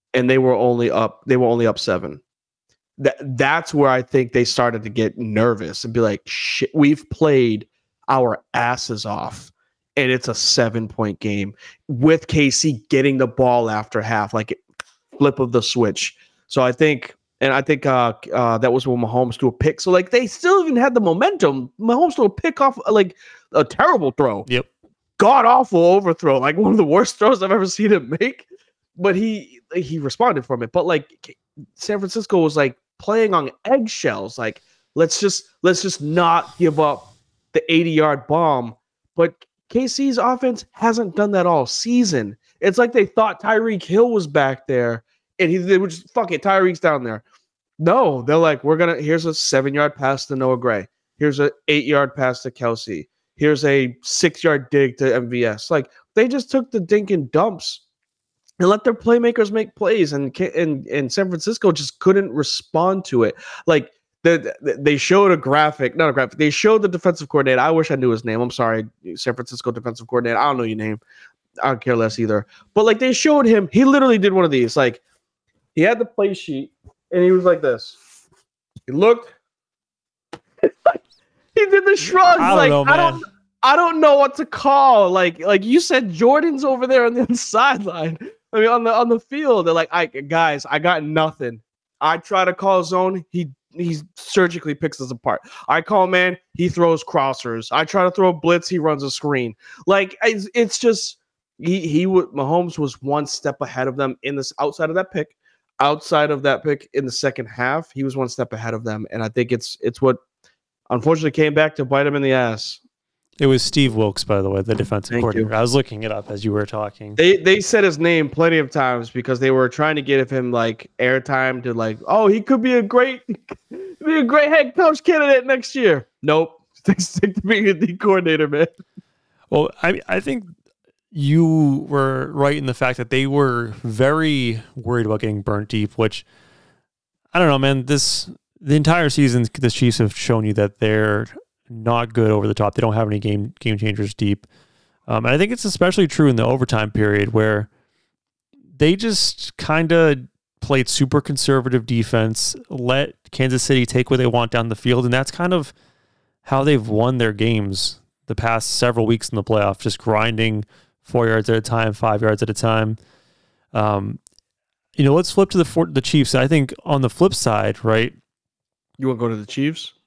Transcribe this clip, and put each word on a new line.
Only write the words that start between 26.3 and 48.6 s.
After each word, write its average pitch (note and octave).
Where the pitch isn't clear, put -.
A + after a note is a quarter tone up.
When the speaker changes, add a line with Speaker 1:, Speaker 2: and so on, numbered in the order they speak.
Speaker 1:
like, C#3+
one G3
of G#3+
the G#3
worst E3
throws G#3+
I've F#3+
ever F#3+
seen G3+
him C#3+
make. B3+
But F3+
he, G#3
he E3
responded C#3+
from A#2+
it. A2+
But, F3
like, D#3+
K-, -
San -
Francisco G3
was, D#3
like, C#3
playing G#3+
on C#3+
eggshells. D#3+
Like, A2+
"Let's D#3+
just, -
let's F3
just F#3+
not E3
give D#3+
up D3
the D#3+
eighty-yard D#3
bomb." D3
But -
K B3
C's C4+
offense B3
hasn't A3
done G#3
that F#3
all D#3+
season. F3
It's F#3
like A#3+
they A#3+
thought G#3+
Tyreek A3
Hill A3+
was F#3+
back C#3
there, A#2+
and F3
he, F3
they F#3
were F#3+
just, E3
"Fuck G#3+
it, D#3+
Tyreek's F#3+
down D3+
there." A2
No, E3
they're C#3+
like, D#3+